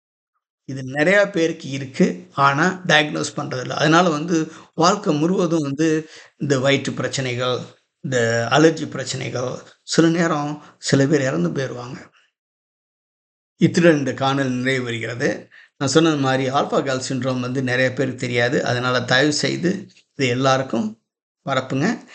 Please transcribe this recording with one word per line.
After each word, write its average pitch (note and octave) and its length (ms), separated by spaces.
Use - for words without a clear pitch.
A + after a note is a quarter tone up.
இது C3 180
நிறைய E3+ 460
பேருக்கு E3 400
இருக்கு, C3+ 640
ஆனா C#3+ 540
டயக்னோஸ் D3+ 480
பண்றதில்ல. C3 340
அதனால D#3+ 400
வந்து D#3+ 420
வாழ்க்கை F3+ 420
முழுவதும் E3 460
வந்து D#3 480
இந்த C#3 220
வயிற்று C3+ 320
பிரச்சனைகள், B2+ 680
இந்த A#2 520
அலர்ஜி D3+ 380
பிரச்சனைகள், B2+ 720
சில - 240
நேரம் D#3 560
சில C#3 260
பேர் C#3+ 160
இறந்து D#3+ 300
போயிருவாங்க. B2+ 600
இத்துடன் E3+ 400
இந்த C3 140
காணொளி C3+ 360
நிறைவு B2+ 420
பெறுகிறது. A#2+ 640
நான் C3+ 120
சொன்னது D#3+ 280
மாதிரி C3+ 320
ஆல்ஃபா D3 340
கேல் C3 260
சிண்ட்ரோம் C3 300
வந்து B2 240
நிறைய B2+ 300
பேருக்கு B2+ 260
தெரியாது. B2 460
அதனால B2 360
தயவு C3 320
செய்து D3 540
இதை C3 140
எல்லாருக்கும் C3 720
பரப்புங்க. C3+ 540